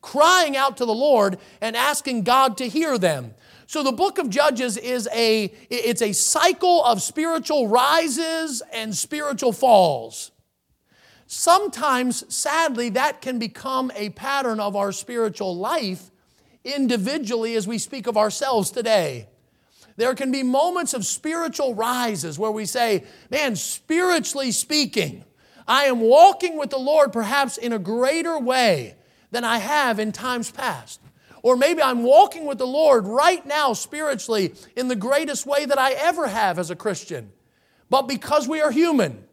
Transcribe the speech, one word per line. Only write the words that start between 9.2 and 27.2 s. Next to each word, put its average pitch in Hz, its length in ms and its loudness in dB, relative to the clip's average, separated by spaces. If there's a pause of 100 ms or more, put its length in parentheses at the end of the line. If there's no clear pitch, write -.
falls. 175 800 2 (960)
Sometimes, 277 1040 0
sadly, 285 580 -2
that 277 320 -2
can 254 160 -6
become 262 580 -4
a 208 140 -8
pattern 262 500 -4
of 202 160 -4
our 202 160 -2
spiritual 208 640 -4
life 208 540 -4 (520)
individually 240 960 -2
as 196 100 -2
we 226 120 -6
speak 240 280 -8
of 220 120 -2
ourselves 214 520 0
today. 180 580 0 (680)
There 240 180 0
can 269 160 -4
be 269 120 0
moments 311 500 0
of 240 140 -4
spiritual 311 680 -4
rises 214 640 -4
where 214 120 -2
we 214 160 -6
say, 226 380 0 (260)
"Man, 262 260 -2
spiritually 311 960 -2
speaking, 214 720 -2 (420)
I 269 180 4
am 254 160 0
walking 320 580 6
with 285 120 -4
the 269 80 -4
Lord 277 340 2
perhaps 240 440 -2